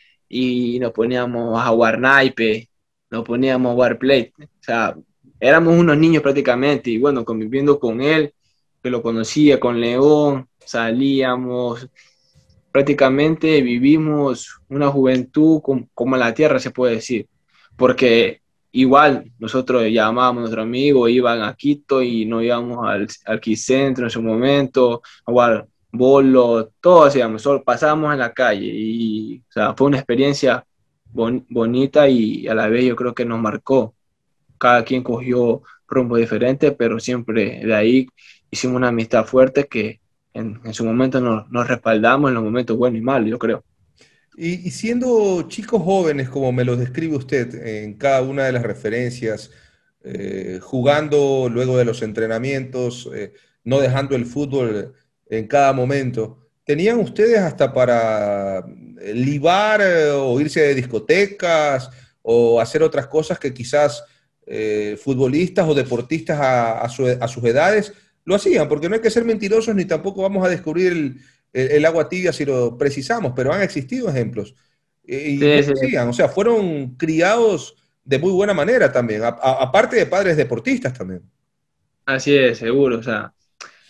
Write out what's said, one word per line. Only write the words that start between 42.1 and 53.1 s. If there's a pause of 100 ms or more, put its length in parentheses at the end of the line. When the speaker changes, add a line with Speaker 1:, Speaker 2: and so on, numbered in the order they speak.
Speaker 1:
en
los
momentos
buenos
y
malos,
yo
creo. (720)
Speaker 2:
Y,
y
siendo
chicos
jóvenes,
como
me
los
describe
usted (120)
en
cada
una
de
las
referencias, (520)
eh,
jugando
luego
de
los
entrenamientos,